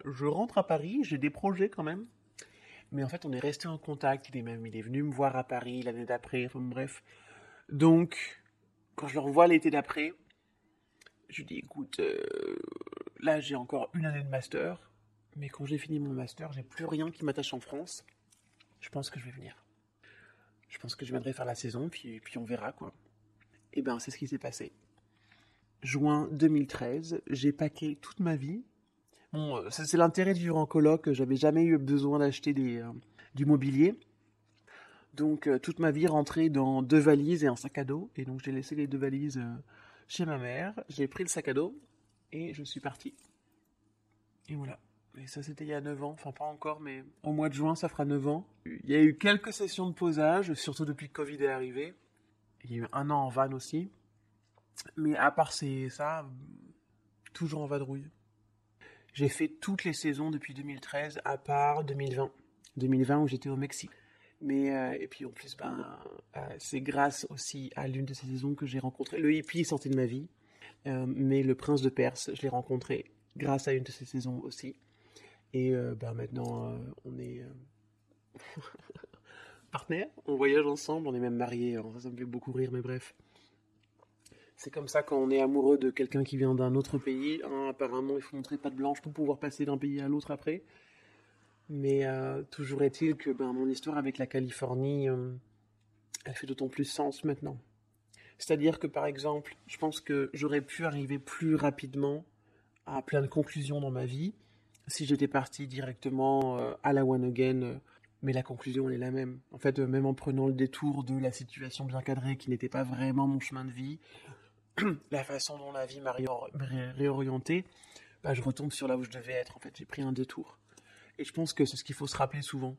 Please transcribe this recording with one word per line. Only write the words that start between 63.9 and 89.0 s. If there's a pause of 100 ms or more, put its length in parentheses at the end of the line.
Mais,
euh,
et
puis
en
plus,
ben, (500)
euh, (180)
c'est
grâce
aussi
à
l'une
de
ces
saisons
que
j'ai
rencontré.
Le
hippie
est
sorti
de
ma
vie, (600)
euh,
mais
le
prince
de
Perse,
je
l'ai
rencontré (260)
grâce
à
une
de
ces
saisons
aussi. (800)
Et,
euh,
ben,
maintenant,
euh, (280)
on
est,
euh, (180)
<laughs>
partenaires, (160)
on
voyage
ensemble,
on
est
même
mariés.
Alors
ça,
ça
me
fait
beaucoup
rire,
mais
bref. (1400)
C'est
comme
ça
quand
on
est
amoureux
de
quelqu'un
qui
vient
d'un
autre
pays,
hein,
apparemment,
il
faut
montrer
patte
blanche